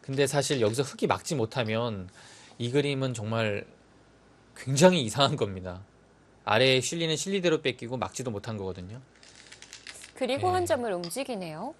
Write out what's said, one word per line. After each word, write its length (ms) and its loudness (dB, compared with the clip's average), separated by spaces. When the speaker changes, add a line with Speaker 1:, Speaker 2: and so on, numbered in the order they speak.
Speaker 1:
근데 260 0
사실 340 2
여기서 220 2
흙이 240 -2
막지 280 0
못하면 760 -2
이 140 -4
그림은 420 0
정말 520 -2
굉장히 460 6
이상한 340 2
겁니다. 480 -4
아래에 360 6
실리는 340 -2
실리대로 460 0
뺏기고 360 -4
막지도 340 -6
못한 260 -6
거거든요. 440 -8
Speaker 2:
그리고 320 0
Speaker 1:
네. 60 4
Speaker 2:
한 120 2
점을 260 0
움직이네요. 880 -6